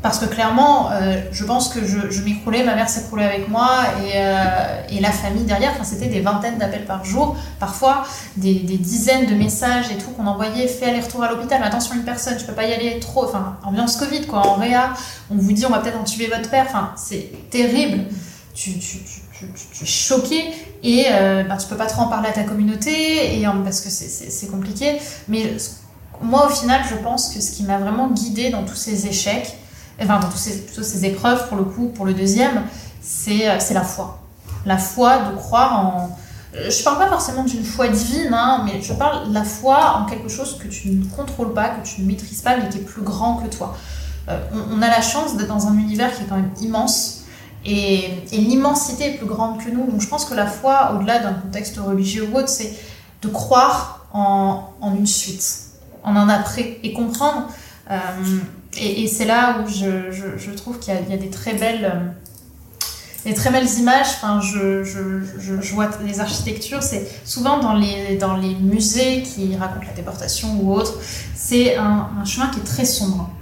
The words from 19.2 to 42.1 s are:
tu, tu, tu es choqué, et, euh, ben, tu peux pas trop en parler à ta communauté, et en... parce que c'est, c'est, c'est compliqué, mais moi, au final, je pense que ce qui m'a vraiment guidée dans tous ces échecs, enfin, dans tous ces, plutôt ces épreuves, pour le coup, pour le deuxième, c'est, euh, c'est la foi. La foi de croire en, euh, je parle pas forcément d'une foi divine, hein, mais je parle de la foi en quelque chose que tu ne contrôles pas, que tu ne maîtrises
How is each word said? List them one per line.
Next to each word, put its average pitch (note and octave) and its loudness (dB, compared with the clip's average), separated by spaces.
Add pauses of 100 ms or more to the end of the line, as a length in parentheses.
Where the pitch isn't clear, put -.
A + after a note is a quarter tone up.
tu, F#3+ -14
tu, - -16
tu - -12
es - -6
choqué, D#4 0 (400)
et, B3 4
euh, F#3+ 4
ben, F#3+ -2
tu - -6
peux G#3+ -6
pas A3 -2
trop A#3 0
en A3+ 2
parler A3 0
à G#3+ -2
ta G#3+ 0
communauté, A3 2
et G#3 2
en... G3 2
parce F#3 -2
que - -10
c'est, - -6
c'est, - -10
c'est - -8
compliqué, G#3 -2 (280)
mais A3 -2 (680)
moi, C4+ 6
au C#4+ 4
final, C4 2
je A3+ -4
pense - -2
que G3+ -6
ce - -2
qui G3+ -4
m'a G3 0
vraiment A3 0
guidée A#3 0
dans G3+ -2
tous - -8
ces G3+ -2
échecs, G#3+ -2 (460)
enfin, G3+ 4
dans F3 0
tous - -6
ces, G3 -4
plutôt - -10
ces F#3+ -2
épreuves, A#3+ 2
pour G#3 -4
le F#3+ 2
coup, A#3 -2
pour G3+ -6
le F#3+ 2
deuxième, G#3+ 4 (400)
c'est, G#3+ 0
euh, F#3+ 4
c'est - 0
la F#3 2
foi. - -6 (460)
La F#3+ 4
foi B3 6 (120)
de G3 -6
croire A#3 2
en, F3+ -2 (380)
euh, F#3 -6
je - 0
parle C#4+ 4
pas G4 4
forcément C4 0
d'une A3+ -2
foi A#3 0
divine, A#3+ 0
hein, A#3+ 4
mais G3 -2
je - -6
parle C4+ 0
de G#3 0
la G#3 2
foi C4+ 4
en G#3 0
quelque A3 -6
chose C#4 -6
que G#3 -10
tu - -8
ne F#3+ 2
contrôles A#3+ -4
pas, G#3+ 0
que - -8
tu - -6
ne F#3+ 2
maîtrises - -4